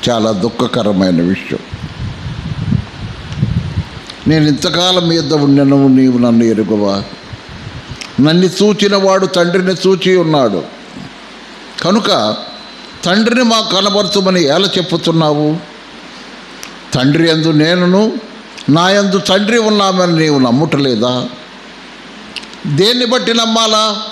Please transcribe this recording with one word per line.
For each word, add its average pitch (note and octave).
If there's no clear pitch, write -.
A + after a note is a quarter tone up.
చాలా A2
దుఃఖకరమైన G2+
విషయం. -
"నేను D3+
ఇంతకాలం F3
మీ E3
యొద్ద D#3
ఉండెను, C#3
నీవు C3
నన్ను A#2
ఎరుగవా? G#2
నన్ను D#3+
చూచిన G3+
వాడు F#3+
తండ్రిని F#3
చూచి F#3
ఉన్నాడు. C#3+
కనుక F3
తండ్రిని A3+
మాకు A3+
కనబరచుమని G3
ఎలా E3
చెప్పుతున్నావు? D#3+
తండ్రి D3
యందు D#3+
నేనును, F3+
నా E3+
యందు G3
తండ్రి G3+
ఉన్నామని G3
నీవు D3+
నమ్ముటలేదా?" B2+
దేన్ని G#3+
బట్టి A3+
నమ్మాలా? A3